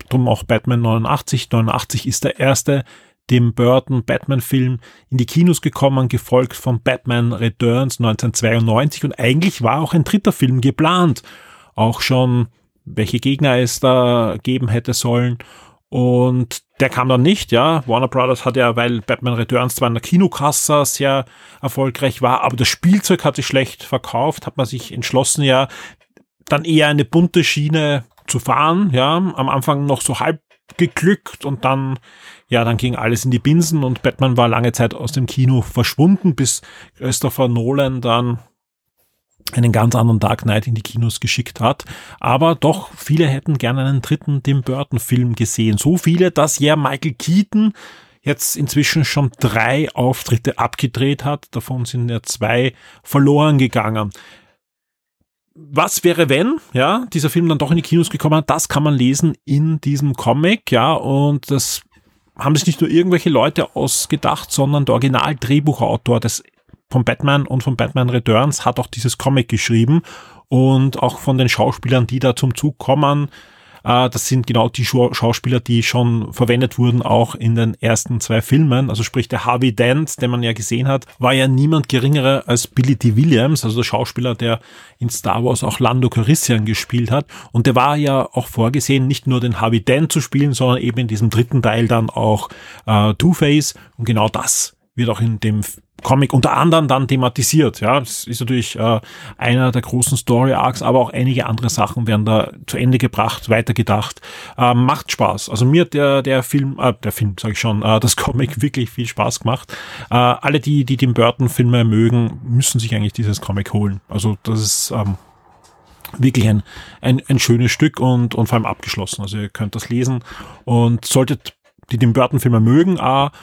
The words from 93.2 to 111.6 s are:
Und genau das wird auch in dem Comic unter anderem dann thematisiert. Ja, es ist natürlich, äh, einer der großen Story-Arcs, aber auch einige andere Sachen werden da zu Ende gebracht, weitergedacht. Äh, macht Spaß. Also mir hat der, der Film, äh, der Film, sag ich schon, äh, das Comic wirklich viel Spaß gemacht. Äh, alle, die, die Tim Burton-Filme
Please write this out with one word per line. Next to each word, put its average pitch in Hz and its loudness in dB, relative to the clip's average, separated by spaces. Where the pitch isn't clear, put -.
Und 120 -6
genau 110 0
das - -4
wird 117 -2
auch 104 -2
in 113 -2
dem 107 0
Comic 135 2
unter 131 2
anderem 160 4
dann 131 0
thematisiert. 131 0
Ja, 120 2
es - -10
ist 120 -8
natürlich, 123 -4
äh, 113 0
einer 123 0
der 120 -2
großen 123 -2
Story-Arcs, 127 0
aber 131 2
auch 120 0
einige 127 0
andere 113 -2
Sachen 107 -2
werden 107 2
da 110 0
zu - -8
Ende 123 2
gebracht, 113 -2
weitergedacht. 107 0
Äh, 123 4
macht 127 0
Spaß. 98 -2
Also 120 0
mir 147 4
hat - -2
der, 139 2
der 131 0
Film, 135 -2
äh, 123 0
der 107 -4
Film, 101 -2
sag 110 -6
ich - -6
schon, 107 -2
äh, 110 2
das 107 0
Comic - -2
wirklich 135 -2
viel 120 -8
Spaß - -4
gemacht. - -4
Äh, 120 -2
alle, 123 2
die, 143 0
die 131 -2
Tim 123 2
Burton-Filme 120 2